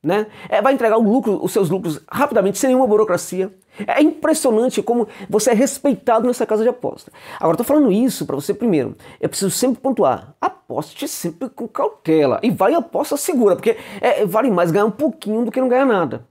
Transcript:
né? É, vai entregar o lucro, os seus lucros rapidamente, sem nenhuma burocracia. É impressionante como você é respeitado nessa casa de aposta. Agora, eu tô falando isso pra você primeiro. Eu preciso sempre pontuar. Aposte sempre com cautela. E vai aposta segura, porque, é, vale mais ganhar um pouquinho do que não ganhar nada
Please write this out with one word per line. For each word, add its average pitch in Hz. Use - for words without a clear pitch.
né? 208
É, 214
vai 262
entregar 226
o 233
lucro, 214
os 185
seus 196
lucros 175
rapidamente, 220
sem 269
nenhuma 254
burocracia. 190
É -
impressionante 262
como 233
você 214
é 233
respeitado 240
nessa 240
casa 220
de 240
aposta. -
Agora, 165
eu -
tô 240
falando 269
isso 214
pra 139
você 147
primeiro. 151
Eu -
preciso 190
sempre 254
pontuar. 185
Aposte -
sempre 170
com 226
cautela. 156
E 233
vai 196
aposta 285
segura, 240
porque, -
é, 214
vale 220
mais 175
ganhar 202
um 226
pouquinho 226
do -
que 262
não 262
ganhar 254
nada 165